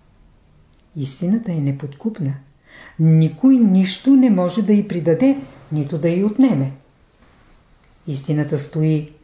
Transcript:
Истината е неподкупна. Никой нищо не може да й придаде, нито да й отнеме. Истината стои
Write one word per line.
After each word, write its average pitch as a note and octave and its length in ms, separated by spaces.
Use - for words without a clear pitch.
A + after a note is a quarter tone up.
Истината F3 560
е E3 40
неподкупна. C#3+ 760
Никой D#3+ 560
нищо F#3+ 600
не B3+ 140
може F3+ 320
да G3 120
й G#3 140
придаде, F3+ 520
нито D3+ 260
да D#3+ 120
й F3+ 140
отнеме. G#3 480
Истината D3 520
стои D#3 540